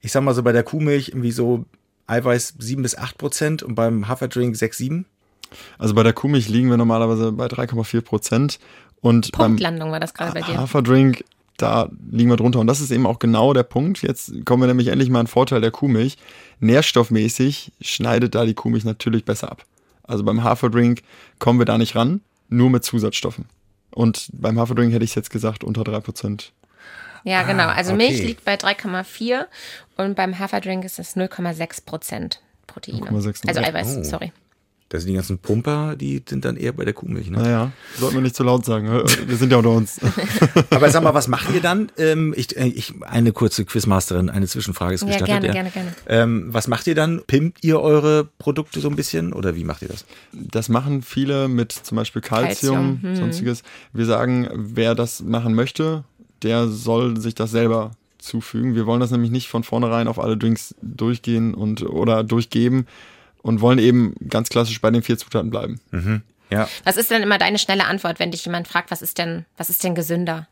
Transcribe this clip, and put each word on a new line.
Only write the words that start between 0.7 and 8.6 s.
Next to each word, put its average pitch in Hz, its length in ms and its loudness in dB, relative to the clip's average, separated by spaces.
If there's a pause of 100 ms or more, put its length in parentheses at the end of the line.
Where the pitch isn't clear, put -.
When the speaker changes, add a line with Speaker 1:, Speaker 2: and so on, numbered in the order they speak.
Speaker 1:
irgendwie 120 220 -4
so 120 340 0 (420)
Eiweiß 120 520 0
sieben 123 220 -6
bis 123 160 -4
acht - 200 -10
Prozent 151 460 -2
und 120 120 -6
beim 113 320 0
Haferdrink 123 480 -2
sechs, 110 220 -4
sieben. 156 280 -6 (720)
Speaker 2:
Also 107 160 0
bei 113 100 6
der 113 100 6
Kuhmilch 135 360 0
liegen 123 200 4
wir 120 80 4
normalerweise 113 540 2
bei 120 160 -4
drei 123 200 -4
Komma 113 160 -2
vier 117 180 0
Prozent. 117 580 0 (400)